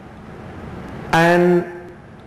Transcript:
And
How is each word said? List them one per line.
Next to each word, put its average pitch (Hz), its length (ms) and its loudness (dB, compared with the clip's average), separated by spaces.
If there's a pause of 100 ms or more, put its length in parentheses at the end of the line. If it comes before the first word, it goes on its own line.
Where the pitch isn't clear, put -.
(1120)
And 175 500 6 (640)